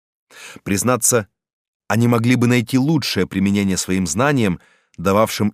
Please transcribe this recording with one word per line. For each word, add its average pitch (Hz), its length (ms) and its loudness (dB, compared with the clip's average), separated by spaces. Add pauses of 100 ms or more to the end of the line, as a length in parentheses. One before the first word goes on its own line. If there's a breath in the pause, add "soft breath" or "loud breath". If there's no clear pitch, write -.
(640 loud breath)
Признаться, 107 640 0 (640)
они 117 180 2
могли 120 300 2
бы 120 100 2
найти 123 300 2
лучшее 131 500 0
применение 98 480 0
своим 92 320 -2
знаниям, 113 540 0 (340 soft breath)
дававшим 104 580 0